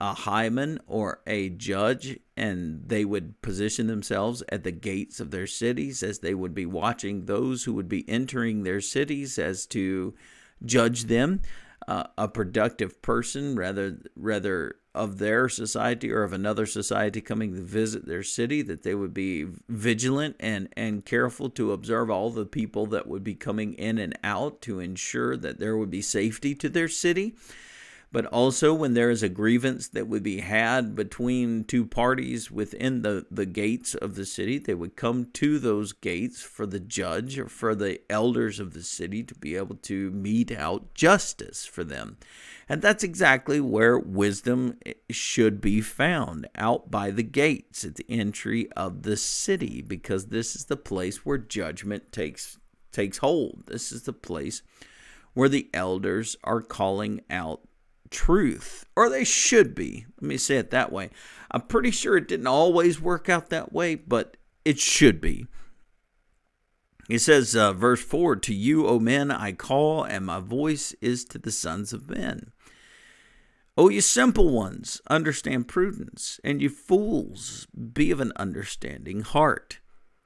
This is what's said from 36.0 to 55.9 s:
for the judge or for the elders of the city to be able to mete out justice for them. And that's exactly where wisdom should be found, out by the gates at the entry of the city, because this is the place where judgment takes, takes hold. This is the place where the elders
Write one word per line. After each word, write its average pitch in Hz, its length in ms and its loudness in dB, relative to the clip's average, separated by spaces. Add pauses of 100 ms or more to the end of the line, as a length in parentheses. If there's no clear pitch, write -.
for - 240 -10
the 98 160 -6
judge 101 580 -4
or - 120 -8
for 110 240 -2
the 98 340 -2
elders 110 520 0
of 90 120 -8
the 82 100 -14
city 90 420 -6
to - 100 -16
be 76 220 -6
able 95 200 -6
to 98 340 -4
mete 104 400 0
out 87 440 -6
justice - 720 4
for - 180 -8
them. 57 320 -10 (500)
And 156 140 -2
that's 214 240 4
exactly 147 560 4
where 117 380 6
wisdom 107 800 0 (320)
should 110 500 4
be 107 220 4
found, 110 720 0
out - 360 0
by 101 200 -2
the 104 120 -2
gates 135 600 0
at 78 120 -10
the - 120 -12
entry 107 640 -2
of 92 300 -6
the 104 160 0
city, - 640 -2
because 98 460 -4
this 113 280 -4
is - 80 -12
the 139 140 -4
place 95 480 -6
where 143 100 0
judgment 101 720 -6
takes, - 460 -8 (340)
takes 104 280 -4
hold. 147 480 0
This - 260 -8
is 117 120 -12
the 127 100 -8
place - 480 -8 (720)
where 135 160 6
the 139 240 0
elders 95 680 -2